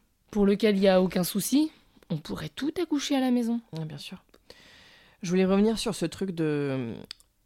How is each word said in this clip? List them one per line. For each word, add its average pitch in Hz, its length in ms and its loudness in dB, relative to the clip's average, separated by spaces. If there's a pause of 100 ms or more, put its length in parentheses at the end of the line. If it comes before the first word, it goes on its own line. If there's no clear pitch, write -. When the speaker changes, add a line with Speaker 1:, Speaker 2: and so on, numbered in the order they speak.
(320)
Speaker 1:
pour 202 160 2
lequel 208 280 4
il 190 60 0
y 196 60 6
a 185 160 6
aucun 185 200 0
souci, 262 460 0 (400)
on 165 80 -2
pourrait 156 320 -8
tout 285 320 -6
accoucher 294 340 -2
à 269 40 2
la 262 120 2
maison. 233 300 0 (160)
Speaker 2:
Ouais, 160 80 -6
bien 151 120 -12
sûr. - 260 -16 (960)
Je 170 80 -6
voulais 185 160 4
revenir 202 340 4
sur 208 160 -4
ce - 100 -4
truc 190 260 -4
de, 143 600 -2 (520)